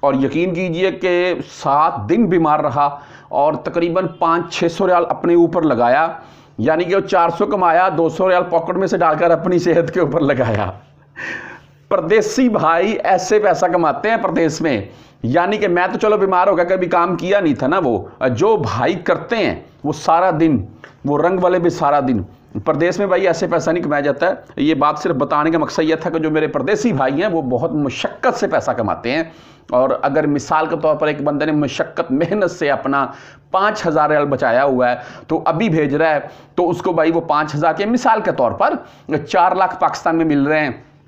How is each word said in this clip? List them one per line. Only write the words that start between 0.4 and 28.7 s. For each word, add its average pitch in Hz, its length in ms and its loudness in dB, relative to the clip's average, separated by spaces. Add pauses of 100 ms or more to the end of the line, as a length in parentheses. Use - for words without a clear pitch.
कीजिए 180 360 -2
कि 180 520 -2
सात 147 580 0
दिन 185 260 2
बीमार 156 360 2
रहा 143 380 0 (320)
और 147 240 2
तकरीबन 170 460 -2
पाँच 170 500 -2
छः 170 160 0
सौ 190 180 -2
रियाल 180 180 4
अपने - 300 0
ऊपर 170 300 4
लगाया, 143 560 2 (400)
यानी 156 240 2
कि 170 100 -2
वो 196 60 4
चार 175 300 2
सौ 170 160 0
कमाया, 185 420 2
दो 170 200 0
सौ 185 200 0
रियाल 180 140 4
पॉकेट 175 340 -2
में 190 100 0
से 180 120 0
डालकर 170 320 2
अपनी 170 280 2
सेहत 170 320 2
के 185 100 -2
ऊपर 160 200 0
लगाया। 113 540 0 (1160)
परदेसी 214 580 2
भाई 175 440 2
ऐसे 190 460 0
पैसा 185 300 2
कमाते 170 400 0
हैं 226 140 0
परदेस 160 400 -2
में। 123 260 -2 (360)
यानी 175 340 0
कि 202 100 0
मैं 180 240 0
तो 226 60 -6
चलो 214 200 2
बीमार 190 300 2
हो 196 60 2
गया, 170 100 2
कभी 180 220 0
काम 175 300 0
किया 185 240 -2
नहीं 156 140 2
था 127 120 -4
ना 170 120 0
वो। 120 320 -2 (180)
जो 170 280 2
भाई 127 380 -2
करते - 420 -2
हैं, 143 300 -4 (180)
वो 147 80 -2
सारा 175 380 2
दिन, 151 380 2 (380)
वो 143 100 0
रंग 175 240 0
वाले 180 180 2
भी 170 120 2
सारा 147 300 2
दिन। 123 260 0 (400)
परदेस 165 340 0
में 202 80 0
भाई 185 120 2
ऐसे 180 260 0
पैसा 165 260 0
नहीं 170 100 -2
कमाया 147 200 -2
जाता 139 240 -2
है। - 180 -4 (140)
ये 151 160 2
बात 147 240 0
सिर्फ 165 180 -2
बताने 147 340 0
का 165 80 0
मकसद 156 240 -2
यह 156 140 0 (100)
था 175 40 -2
कि 160 80 -4
जो 160 120 -2
मेरे 156 160 0
परदेसी 151 460 -2
भाई 139 200 0
हैं, 170 160 -2
वो 165 140 -2
बहुत 127 300 -2
मुशक्कत 151 600 -2
से - 120 -2
पैसा 135 260 -2